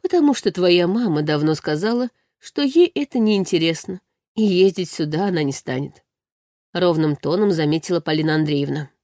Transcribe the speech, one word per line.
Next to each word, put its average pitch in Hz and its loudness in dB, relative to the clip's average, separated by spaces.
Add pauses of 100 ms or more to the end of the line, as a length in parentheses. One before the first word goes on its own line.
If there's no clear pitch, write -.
"Потому 311 2
что - -2
твоя 180 2
мама 185 0
давно 151 0
сказала, 220 -2 (280)
что - -10
ей 311 2
это 277 -4
неинтересно, 185 0 (340)
и 220 0
ездить 185 2
сюда 160 -4
она 170 0
не 139 -2
станет", 139 -8 (680)
ровным 160 2
тоном 202 0
заметила 160 0
Полина 156 -2
Андреевна. 147 -2 (140)